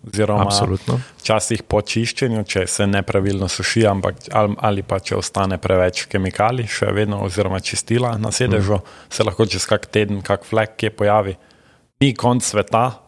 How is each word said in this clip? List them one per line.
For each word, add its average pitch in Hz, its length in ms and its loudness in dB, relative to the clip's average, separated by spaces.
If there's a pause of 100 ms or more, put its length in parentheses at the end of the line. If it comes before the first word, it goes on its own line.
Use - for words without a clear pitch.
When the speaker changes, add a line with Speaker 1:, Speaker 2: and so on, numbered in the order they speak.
Speaker 1:
oziroma 104 380 0
Speaker 2:
Absolutno. 101 580 0 (160)
Speaker 1:
včasih - 480 -2
po 104 180 0
čiščenju, 117 640 -2
če 95 220 -2
se - 200 -2
nepravilno 98 640 0
suši, 107 380 0
ampak, 95 300 0 (140)
ali, 104 300 2
ali 101 220 0
pa 98 180 -4
če - 160 -4
ostane 95 420 -2
preveč 92 480 0
kemikalij 104 640 0
še - 200 -2
vedno, 101 320 0
oziroma 98 400 -2
čistila 117 560 -2
na 107 140 -2
sedežu, 107 460 2
Speaker 2:
Mhm. 95 80 -4 (240)
Speaker 1:
se - 160 -2
lahko 107 220 2
čez 92 200 -4
kak - 220 0
teden 104 340 0
kak 98 220 -2
flek 110 320 0
kje 110 160 -2
pojavi. 104 440 2 (680)
Ni 139 120 4
konec 123 300 2
sveta 113 480 2 (160)